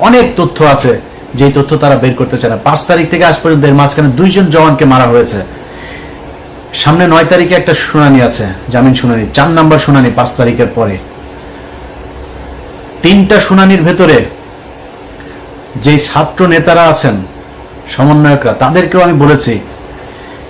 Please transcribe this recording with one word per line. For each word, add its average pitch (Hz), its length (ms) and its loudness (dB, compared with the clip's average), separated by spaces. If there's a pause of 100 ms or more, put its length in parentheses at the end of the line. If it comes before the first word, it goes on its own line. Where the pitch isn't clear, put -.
অনেক 240 260 4 (100)
তথ্য 156 280 0
আছে, 131 360 2 (340)
যেই 139 180 2
তথ্য 139 240 0
তারা 139 200 2
বের 123 180 0
করতে 127 240 -4
চায় 117 140 -2
না। 107 120 -4
পাঁচ 151 220 0
তারিখ 170 240 2
থেকে 175 140 0
আজ 170 180 2
পর্যন্ত 156 220 2
এর 139 100 4
মাঝখানে 143 340 2
দুইজন 185 380 2
জওয়ানকে 156 380 2
মারা 131 200 4
হয়েছে। 117 360 2 (1300)
সামনে 170 340 2
নয় 165 180 4
তারিখে 175 300 2
একটা 175 200 2
শুনানি 139 480 2
আছে, 117 240 -2 (220)
জামিন 127 260 2
শুনানি, 117 380 -2
চার 147 180 0
নাম্বার 160 280 4
শুনানি 135 380 2
পাঁচ 123 200 0
তারিখের 117 380 0
পরে। 107 220 -2 (2000)
তিনটা 196 380 4
শুনানির 190 420 2
ভেতরে 165 420 4 (1600)
যেই 143 160 4
ছাত্র 156 480 0
নেতারা 170 360 4
আছেন, 151 340 2 (720)
সমন্বয়করা, 147 640 2
তাদেরকেও 175 480 0
আমি 175 120 2
বলেছি 143 480 2 (880)